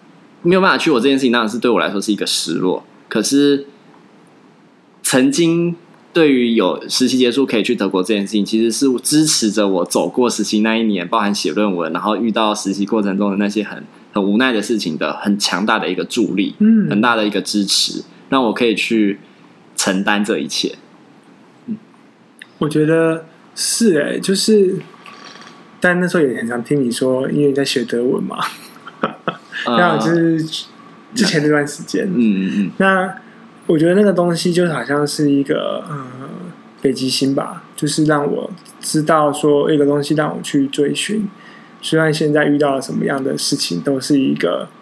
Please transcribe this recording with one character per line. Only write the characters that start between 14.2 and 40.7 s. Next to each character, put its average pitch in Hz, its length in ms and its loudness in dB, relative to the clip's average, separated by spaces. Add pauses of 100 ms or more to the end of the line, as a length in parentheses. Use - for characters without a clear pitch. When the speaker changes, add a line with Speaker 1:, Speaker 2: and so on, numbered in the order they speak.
Speaker 1:
无 101 140 2
奈 131 160 2
的 107 80 0
事 110 160 -2
情 87 220 -4
的 78 200 -2
很 101 200 0
强 95 260 -2
大 110 140 0
的 82 100 -4
一 90 60 -2
个 90 100 -4
助 101 300 -2
力， 98 240 -2
Speaker 2:
嗯。 214 320 4
Speaker 1:
很 104 100 2
大 120 140 2
的 110 100 0
一 104 60 0
个 101 100 -2
支 101 240 -2
持， - 380 -2 (260)
让 135 160 2
我 107 80 2
可 120 140 0
以 110 80 2
去 104 460 0 (560)
承 98 260 -2
担 104 220 0
这 101 140 0
一 73 100 -6
切。 - 260 -4 (920)
嗯。 220 100 -8 (840)
Speaker 2:
我 156 100 0
觉 151 160 2
得 160 400 2 (300)
是 214 480 2
欸， - 160 -2
就 185 160 -2
是， 202 460 2 (1000)
但 180 200 2
那 180 60 0
时 170 120 0
候 165 60 4
也 123 120 0
很 117 120 -4
常 120 140 -4
听 143 220 0
你 117 60 0
说， 131 400 -2
因 147 100 0
为 143 80 4
你 135 60 2
在 139 100 0
学 127 200 -2
德 120 200 -2
文 139 180 0
嘛， - 140 -6 (640)
<laughs> - 0 - (680)
Speaker 1:
嗯。 120 120 0
Speaker 2:
那 175 180 2
就 160 140 0
是 165 320 2 (720)
之 233 100 2
前 165 180 0
那 151 60 2
段 147 180 2
时 - 180 -12
间。 - 200 -4
Speaker 1:
嗯， 190 140 -2
嗯， 120 380 2
嗯。 185 200 -2
Speaker 2:
那 190 380 0 (540)
我 165 100 4
觉 160 80 4
得 175 80 4
那 208 80 4
个 202 100 4
东 175 220 2
西 175 180 -2
就 175 160 2
好 135 160 -4
像 147 220 0
是 143 240 0
一 143 120 2
个， - 460 -4
呃， 143 160 -10 (800)
北 135 100 2
极 131 160 -4
星 135 240 0
吧， - 300 -6 (140)
就 156 100 -4
是 151 200 0
让 147 240 2
我 - 200 -6 (300)
知 - 220 -2
道 151 300 2
说 147 400 2
一 151 60 2
个 143 80 4
东 143 160 0
西 147 140 0
让 151 200 -2
我 - 60 -10
去 139 240 0
追 - 260 -2